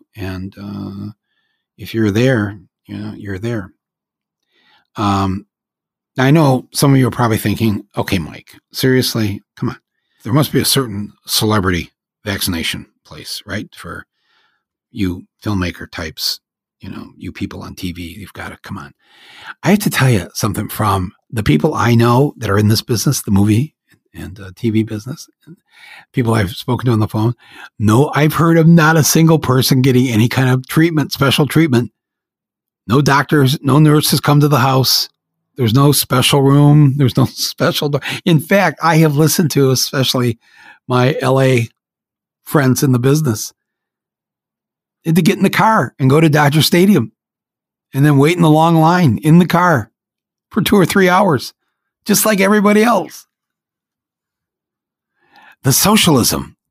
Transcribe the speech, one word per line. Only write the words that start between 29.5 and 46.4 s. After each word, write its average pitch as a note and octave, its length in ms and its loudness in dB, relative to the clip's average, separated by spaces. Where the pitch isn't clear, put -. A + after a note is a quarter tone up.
getting C3 260 2
any A2+ 200 0
kind C3 220 0
of C3 160 -2
treatment, D#3+ 460 0
special C#3 340 0
treatment. B2 460 0
No B2+ 120 2
doctors, C#3+ 640 0
no C#3 160 2
nurses D3+ 400 2
come D3 220 2
to D3 80 4
the C#3 100 0
house. C3 500 0
There's A#2 180 0
no C#3 160 4
special C3+ 500 0
room. C#3+ 560 4
There's C3+ 200 0
no C3 80 2
<laughs> - 20 2
special - 600 -4
do-, C#3+ 120 -4
in E3 140 4
fact, F3 440 0
I D#3+ 160 2
have D#3 180 2
listened D#3 360 2
to, C3+ 180 2
especially B2 680 -2
my B2 340 0
L C3 200 0
A B2+ 280 0
friends C3 380 0
in C3+ 100 2
the B2 60 2
business, C3+ 540 -2
they E3 60 -2
had D#3+ 60 2
to F#3 60 4
get D#3 140 2
in E3+ 60 -6
the F#3+ 80 2
car G3 480 0
and C3 100 0
go D3 120 4
to D#3+ 100 4
Dodger D3 320 2